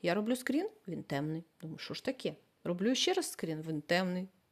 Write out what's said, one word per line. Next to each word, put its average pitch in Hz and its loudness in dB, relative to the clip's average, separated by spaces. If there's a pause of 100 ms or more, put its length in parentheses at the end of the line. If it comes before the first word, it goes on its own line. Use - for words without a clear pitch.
Я 175 2
роблю 214 2
скрін, 302 0 (180)
він 170 -6
темний. 156 -2 (180)
Думаю, 160 -10
що - -8
ж - -8
таке? 180 -2 (280)
Роблю 190 2
ще 359 4
раз 381 2
скрін, 160 -4
він 160 -2
темний. 180 2 (240)